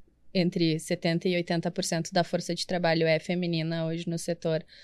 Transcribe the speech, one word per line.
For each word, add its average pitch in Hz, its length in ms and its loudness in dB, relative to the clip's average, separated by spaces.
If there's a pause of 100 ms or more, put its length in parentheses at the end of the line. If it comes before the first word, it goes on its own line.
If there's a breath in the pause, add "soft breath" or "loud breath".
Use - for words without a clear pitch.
(380)
Entre 170 420 2
setenta 170 500 0
e 180 60 2
oitenta 170 360 0
por 185 140 -4
cento 165 260 -2
da 190 100 4
força 175 320 -2
de - 140 -6
trabalho 165 400 2
é 160 120 4
feminina 165 680 -2
hoje 165 200 -4
no 170 120 -2
setor 170 480 -2 (180 soft breath)